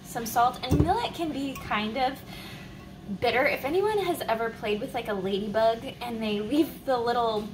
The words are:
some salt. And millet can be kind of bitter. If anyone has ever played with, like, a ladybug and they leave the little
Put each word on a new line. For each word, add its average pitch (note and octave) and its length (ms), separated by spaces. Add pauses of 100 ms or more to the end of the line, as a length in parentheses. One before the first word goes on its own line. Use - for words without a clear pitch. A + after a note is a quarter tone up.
some A#3 240
salt. B3 340
And C#4 240
millet A4 300
can D#4+ 160
be C4+ 220 (100)
kind A3 340
of C4 220 (1000)
bitter. A#3+ 260
If - 180
anyone G4 320
has F4+ 320
ever A3+ 220
played G#3+ 280
with, C4+ 140
like, A#3 140
a G#3+ 80
ladybug G#3 680 (160)
and A#3 220
they G#3 200
leave C4+ 440
the C4 140
little A3+ 540